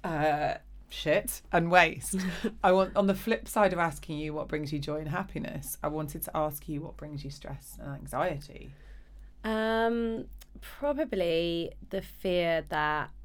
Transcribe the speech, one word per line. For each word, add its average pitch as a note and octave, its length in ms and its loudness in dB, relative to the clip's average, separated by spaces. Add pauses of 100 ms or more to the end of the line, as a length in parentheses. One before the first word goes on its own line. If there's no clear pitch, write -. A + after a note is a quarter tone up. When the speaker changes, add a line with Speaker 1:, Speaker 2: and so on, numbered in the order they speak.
Speaker 1:
uh, D3+ 520 2 (340)
shit - 540 0 (100)
and E3+ 180 4
waste, F3 460 6 (240)
Speaker 2:
<laughs> G#3+ 240 -2
Speaker 1:
I F#3 80 10
want, F#3+ 240 6
on G3 100 6
the G3 80 6
flip A3 340 -2
side G3+ 240 4
of F3 60 -2
asking D#3+ 400 -2
you D3+ 140 -4
what D3+ 160 -4
brings D3+ 240 -2
you D3 60 -2
joy D3 220 -4
and D#3 80 -6
happiness, - 720 -6
I D3+ 60 0
wanted D3+ 340 -4
to - 140 -6
ask D3+ 320 -2
you D3+ 120 -4
what - 160 -12
brings D3+ 280 -10
you C#3 60 -8
stress - 500 -12
and C#3 140 -8
anxiety. C#3+ 760 -4 (760)
Speaker 2:
Um, A3+ 800 0 (340)
probably E3+ 1120 0 (180)
the F#3+ 120 -4
fear E3+ 640 2
that D3+ 420 0 (140)